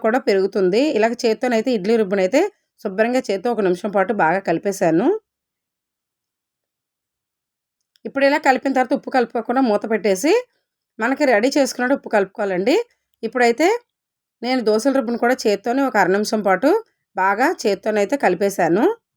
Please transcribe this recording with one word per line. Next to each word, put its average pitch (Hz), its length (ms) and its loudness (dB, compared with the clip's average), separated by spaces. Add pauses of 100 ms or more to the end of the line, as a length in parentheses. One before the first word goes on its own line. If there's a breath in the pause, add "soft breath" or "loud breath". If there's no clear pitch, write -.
కూడా 233 220 2
పెరుగుతుంది. 196 540 2 (160)
ఇలాగ 226 180 0 (100)
చేత్తోనైతే 226 520 0
ఇడ్లీ 202 240 0
రుబ్బునైతే 196 400 0 (440)
శుభ్రంగా 220 440 0
చేత్తో 196 240 -4
ఒక 214 140 -4
నిమిషం 180 280 -2
పాటు 196 180 0 (100)
బాగా 170 260 2
కలిపేశాను. 175 580 0 (3000)
ఇప్పుడు 269 240 -2
ఇలా 294 180 2
కలిపిన 269 300 0
తర్వాత 254 220 2
ఉప్పు - 180 -10
కలుపుకోకుండా 240 520 -2
మూత 208 140 0 (100)
పెట్టేసి 208 400 0 (680)
మనకి 262 340 0
రెడీ 220 240 2
చేసుకున్నట్టు 254 420 0
ఉప్పు - 180 -10
కలుపుకోవాలండి. 196 600 -2 (460)
ఇప్పుడైతే 240 460 2 (760)
నేను 254 260 -2
దోసల 220 280 2
రుబ్బును 233 280 -2
కూడా 240 180 2
చేత్తోనే 240 460 -2
ఒక 233 140 -2
అర 175 140 2
నిమిషం 214 300 -2
పాటు 190 220 2 (480)
బాగా 196 300 0 (160)
చేత్తోనైతే 208 600 -2
కలిపేశాను. 190 600 0 (320)